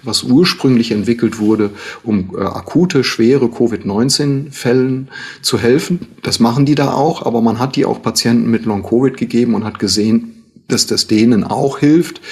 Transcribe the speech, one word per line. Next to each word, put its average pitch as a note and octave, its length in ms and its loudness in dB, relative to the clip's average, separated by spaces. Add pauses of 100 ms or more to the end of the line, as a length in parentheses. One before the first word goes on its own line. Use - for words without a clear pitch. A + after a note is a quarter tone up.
was G#2+ 200 -4
ursprünglich C3 680 2
entwickelt G#2+ 480 -2
wurde, G#2+ 320 2 (320)
um, F#2+ 340 -2
äh, - 40 -4
akute, C#3 640 0
schwere B2 460 2
covid A2+ 360 -2
neunzehn C#3 680 0
Fällen C3 580 -2 (320)
zu - 160 -2
helfen. B2 420 2 (220)
Das - 180 -4
machen A#2+ 260 2
die D3 100 2
da C#3 180 0
auch, D3+ 320 -2
aber A#2 160 0
man A2+ 180 2
hat C3+ 160 -4
die - 100 0
auch - 160 -4
Patienten A#2 500 0
mit A2 140 0
Long-Covid A#2 520 0
gegeben A#2 380 0
und G2+ 80 -2
hat G#2 160 -8
gesehen, A2 640 0 (240)
dass A2+ 200 -2
das - 200 -2
denen A2 360 4
auch C#3 360 -2
hilft. D#3 420 2 (100)